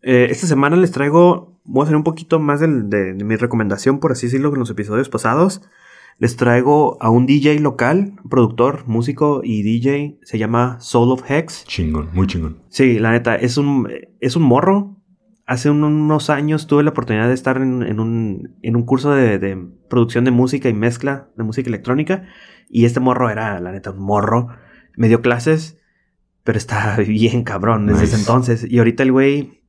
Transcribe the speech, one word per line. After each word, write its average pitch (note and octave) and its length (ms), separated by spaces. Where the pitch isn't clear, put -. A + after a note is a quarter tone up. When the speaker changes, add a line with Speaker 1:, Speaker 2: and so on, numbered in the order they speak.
Speaker 1:
Eh, B2 300
esta - 160
semana C#3+ 300
les F3+ 140
traigo, E3+ 600
voy C3 160
a D3+ 40
hacer D#3 120
un D3+ 60
poquito D#3+ 360
más C#3+ 220
del, C3+ 280
de, G2 240
de G2 100
mi A2 120
recomendación, A#2 640
por C#3+ 140
así A#2+ 140
decirlo, C3+ 260
en C3+ 60
los A2+ 120
episodios G#2+ 380
pasados. D3+ 520
Les A#2+ 200
traigo B2+ 640
a A#2 80
un B2 160
D C#3 180
J D3 180
local, D3 520
productor, B2 580
músico C3 560
y G#2+ 200
D A2+ 200
J, C#3+ 420
se - 120
llama A#2+ 420
Soul B2 320
of B2+ 180
Hex. D#3+ 360
Speaker 2:
Chingón, D#2 480
muy F#2 120
chingón. D#2+ 340
Speaker 1:
Sí, B2 300
la A2+ 120
neta, A#2+ 240
es A#2+ 220
un, C#3+ 320
es B2 160
un E3 60
morro. F#3+ 520
Hace B2 220
un, D3 140
unos D3+ 480
años D3+ 340
tuve D3 180
la D3 80
oportunidad A#2 360
de B2+ 80
estar C3 220
en, B2+ 260
en G#2+ 160
un, A2+ 640
en A2+ 120
un A#2+ 80
curso C3 280
de, A#2+ 260
de F#2+ 180
producción A#2+ 360
de C3 60
música B2+ 380
y A2+ 40
mezcla B2 540
de A2 60
música A2 260
electrónica. D3+ 540
Y A#2 160
este A#2+ 140
morro B2+ 300
era, G#2 300
la F2+ 120
neta, G2 200
un F#2+ 80
morro. G#2 480
Me A#2 140
dio A2+ 120
clases, C#3+ 560
pero A2 140
estaba G#2 380
<laughs> G#2+ 100
bien A2+ 380
cabrón G#2+ 440
desde - 160
Speaker 2:
Nice. A2+ 120
Speaker 1:
ese G#2+ 80
entonces. A#2+ 440
Y A#2+ 120
ahorita A#2 240
el C3 80
güey C#3 580